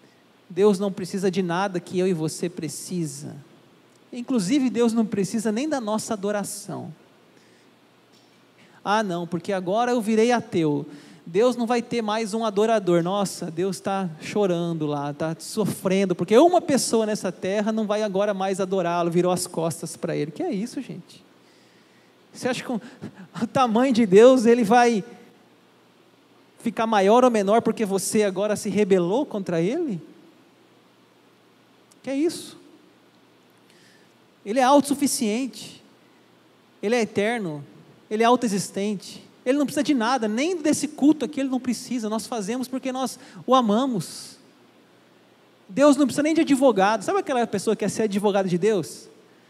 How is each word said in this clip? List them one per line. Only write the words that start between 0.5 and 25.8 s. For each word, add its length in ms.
não 120
precisa 380
de 140
nada 360
que 200
eu 80
e 60
você 360
precisa. 840
Inclusive, 580
Deus 240
não 120
precisa 460
nem 160
da 140
nossa 320
adoração. 800
"Ah, 200
não, 240
porque 240
agora 400
eu 100
virei 300
ateu. 540
Deus 320
não 100
vai 140
ter 200
mais 320
um 120
adorador." 580
Nossa, 480
Deus 300
tá 280
chorando 640
lá, 280
tá 240
sofrendo, 800
porque 220
uma 240
pessoa 440
nessa 280
terra 400
não 120
vai 160
agora 320
mais 280
adorá-lo, 500
virou 200
as 140
costas 520
pra 180
ele. 160
Que 100
é 120
isso, 280
gente? 400
Você 160
acha 160
que 80
o, 100
o 60
tamanho 440
de 140
Deus, 400
ele 180
vai 400